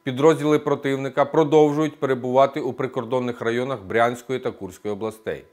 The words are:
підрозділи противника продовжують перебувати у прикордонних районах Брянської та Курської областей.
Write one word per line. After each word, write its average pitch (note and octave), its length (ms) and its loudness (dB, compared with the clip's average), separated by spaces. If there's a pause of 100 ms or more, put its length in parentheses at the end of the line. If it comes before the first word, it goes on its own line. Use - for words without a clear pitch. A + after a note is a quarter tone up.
підрозділи D3 560 4
противника C#3 680 -2
продовжують D3+ 760 2
перебувати C3 640 0
у A#2+ 120 -4
прикордонних B2 680 -4
районах A#2+ 400 -4
Брянської A#2+ 580 -2
та B2 120 -6
Курської G2 420 -10
областей. G2+ 600 -8